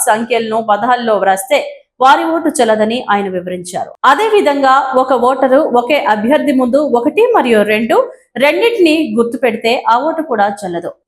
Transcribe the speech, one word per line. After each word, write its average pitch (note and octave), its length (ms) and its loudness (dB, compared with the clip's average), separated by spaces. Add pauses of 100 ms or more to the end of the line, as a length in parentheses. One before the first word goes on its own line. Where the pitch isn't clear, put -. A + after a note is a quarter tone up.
సంఖ్యలను A3+ 520 -2 (100)
పదాల్లో A3+ 540 0
వ్రాస్తే F#3+ 360 0 (420)
వారి D4 200 6 (120)
ఓటు E4 240 -2
చెల్లదని A3 400 2 (140)
ఆయన G3+ 220 -2
వివరించారు. F3+ 560 -8 (200)
అదే D#4 240 2
విధంగా C#4 400 2 (260)
ఒక C4 120 0 (160)
ఓటరు C4+ 300 2 (220)
ఒకే C4+ 180 0 (140)
అభ్యర్థి C4+ 480 0
ముందు B3+ 180 0 (200)
ఒకటి D4+ 240 0 (120)
మరియు B3 240 2 (140)
రెండు A3+ 240 0 (460)
రెండింటిని F4+ 520 2 (220)
గుర్తుపెడితే A#3 560 -2 (200)
ఆ - 20 4 (120)
ఓటు D#4+ 240 -4
కూడా G#3 160 0 (140)
చెల్లదు. E3+ 300 -8 (160)